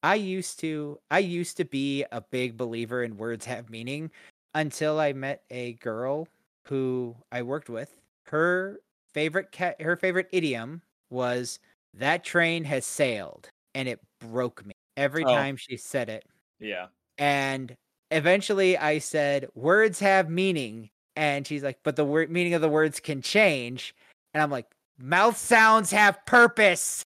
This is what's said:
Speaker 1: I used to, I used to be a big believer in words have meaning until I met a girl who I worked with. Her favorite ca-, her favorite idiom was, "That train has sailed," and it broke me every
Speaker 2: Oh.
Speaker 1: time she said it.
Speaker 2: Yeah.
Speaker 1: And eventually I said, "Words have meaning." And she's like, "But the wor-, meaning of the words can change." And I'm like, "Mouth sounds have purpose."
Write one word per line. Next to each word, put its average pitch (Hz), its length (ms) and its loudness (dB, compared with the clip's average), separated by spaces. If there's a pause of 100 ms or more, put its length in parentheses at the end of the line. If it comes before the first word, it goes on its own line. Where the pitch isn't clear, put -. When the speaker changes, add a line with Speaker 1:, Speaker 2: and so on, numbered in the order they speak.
Speaker 1:
I 175 120 4
used 190 460 -4
to, 151 380 -6 (120)
I 165 80 4
used 175 380 -2
to 175 80 0
be 139 460 -2
a 117 80 -8
big 123 380 -6
believer 117 460 -4
in 113 120 -8
words 113 300 -8
have 120 240 -10
meaning 131 420 -10 (440)
until 156 440 -2
I 143 140 2
met 135 380 -8
a 123 220 -8
girl 123 540 -6 (400)
who 127 480 -4 (160)
I 123 120 -6
worked 135 260 -8
with. 117 260 -10 (300)
Her 180 560 0 (320)
favorite 160 400 -2
ca-, 175 260 -4
her 165 160 0
favorite 185 360 0
idiom 151 500 -2 (280)
was, 123 500 -4 (340)
"That 147 320 0
train 165 400 2
has 139 200 -4
sailed," 110 640 -4 (240)
and 135 140 -6
it 117 120 -8 (200)
broke 117 460 -6
me 101 80 -18 (240)
every 143 260 0
Speaker 2:
Oh. 131 100 4
Speaker 1:
time 139 220 0
she 127 220 -12
said 120 320 -6
it. 110 160 -12 (340)
Speaker 2:
Yeah. 95 300 -8 (280)
Speaker 1:
And 135 580 -2 (360)
eventually 185 680 2
I 151 220 0
said, 143 560 -2
"Words 190 440 4
have 190 300 4
meaning." 147 640 -2 (240)
And 143 320 -2
she's 143 160 -6
like, 139 200 -6
"But 147 120 0
the 147 100 2
wor-, 156 220 2
meaning 175 260 0
of 165 80 2
the 156 80 2
words 156 300 2
can 139 220 -8
change." 131 720 0 (400)
And 151 100 0
I'm 147 80 0
like, 123 200 -8 (280)
"Mouth 180 380 2
sounds 220 540 6
have 202 340 4
purpose." 226 840 4